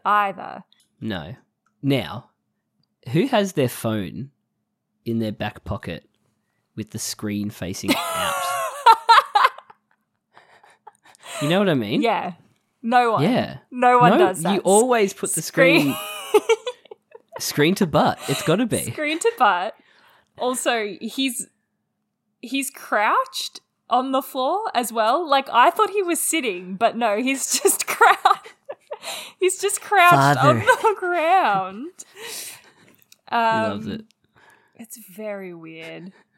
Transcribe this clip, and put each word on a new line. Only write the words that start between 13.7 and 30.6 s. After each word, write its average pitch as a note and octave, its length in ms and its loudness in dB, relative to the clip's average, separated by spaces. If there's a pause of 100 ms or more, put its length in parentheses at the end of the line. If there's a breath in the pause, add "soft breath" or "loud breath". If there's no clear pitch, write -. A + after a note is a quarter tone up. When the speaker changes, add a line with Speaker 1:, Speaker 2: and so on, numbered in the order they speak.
Speaker 1:
No B3 280 4
one B3 140 8
Speaker 2:
No, B3+ 60 6
Speaker 1:
does F#3 240 2
that. F3+ 120 0
Speaker 2:
you F#3+ 60 0
always G#3+ 540 4
put - 200 -6
the D#3 80 -4
screen D3 520 2
Speaker 1:
Screen. - 480 -2 (400)
<laughs> - 560 -20
Speaker 2:
screen D#3 380 0
to G3 100 2
butt. E3 320 2 (100)
It's C3+ 140 -2
gotta G3+ 240 2
be. - 240 -2
Speaker 1:
Screen D4+ 300 -4
to A#4 180 0
butt. G3+ 360 2 (640 soft breath)
Also, A#3+ 640 -2
he's, B3 460 -6 (920)
he's C4+ 300 -6
crouched - 880 -2 (300)
on C4 220 0
the C4+ 100 0
floor C#4+ 400 -4 (120)
as A#3 180 -2
well. A#3 360 0
Like, C4+ 240 2
I B3+ 180 6
thought G4 200 0
he G4 120 0
was E4+ 180 -2
sitting, G3 560 -4
but A3 200 2
no, A3 220 0
he's C4 340 -2
<laughs> - 100 -2
just - 240 0
crouched. - 680 2 (840 loud breath)
He's F#4+ 200 -2
just G4 200 -4
crouched F4 580 6
Speaker 2:
Father. - 120 4
Speaker 1:
on - 100 2